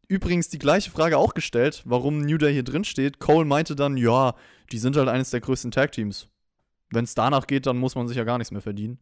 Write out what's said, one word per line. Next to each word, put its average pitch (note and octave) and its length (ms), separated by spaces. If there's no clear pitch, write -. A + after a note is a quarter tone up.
übrigens F3+ 400
die D#3+ 100
gleiche D3+ 340
Frage D#3+ 260
auch D#3 160
gestellt, C#3 500
warum B2+ 360
New D3 180
Day D3 140
hier C#3+ 100
drin C3 220
steht. C#3 340
Cole D#3+ 260
meinte D3+ 300
dann, C#3 220
ja, B2 380
die A#2 80
sind B2+ 180
halt C3+ 120
eines B2+ 220
der A#2+ 100
größten B2 320
Tag-Teams. A#2+ 560
Wenn's A#2 240
danach C3 340
geht, C#3 180
dann B2+ 100
muss B2+ 200
man B2 100
sich A#2+ 100
ja A#2+ 80
gar B2 140
nichts A#2 140
mehr G2+ 100
verdienen. G#2+ 400